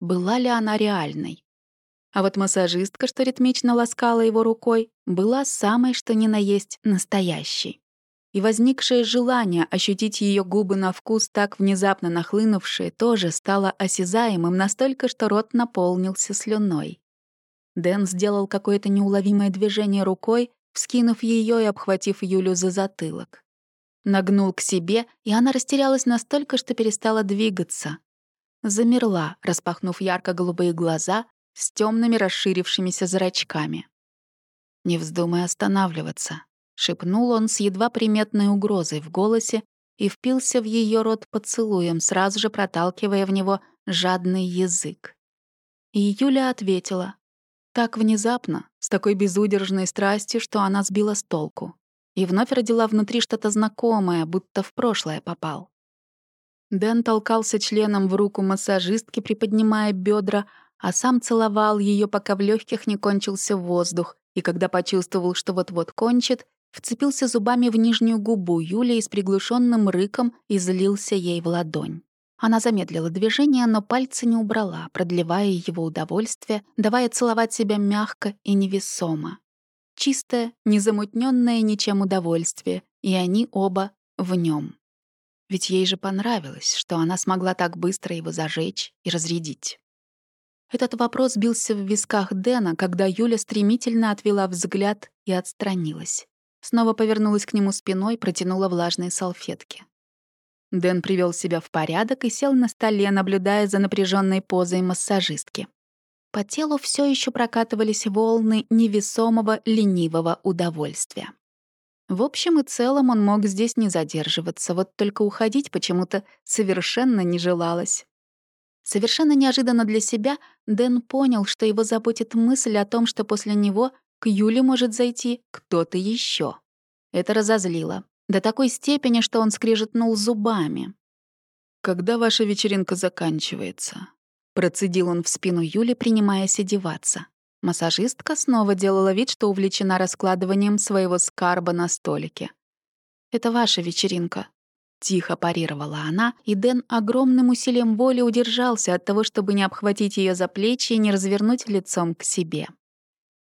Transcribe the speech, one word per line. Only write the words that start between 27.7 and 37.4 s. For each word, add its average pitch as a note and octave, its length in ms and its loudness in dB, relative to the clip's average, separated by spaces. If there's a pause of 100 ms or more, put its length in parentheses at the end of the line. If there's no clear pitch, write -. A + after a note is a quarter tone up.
Замерла, A3 800 2
распахнув F3 580 -4
ярко-голубые F3+ 720 0
глаза E3+ 540 -2 (280)
с - 180 -6
темными A3+ 440 2
расширившимися F#3 920 0
зрачками. F3 800 -4 (960)
«Не E3+ 140 0
вздумай E3+ 460 -2
останавливаться», — E3+ 1000 -2 (320)
шепнул G3 560 0
он A3 180 2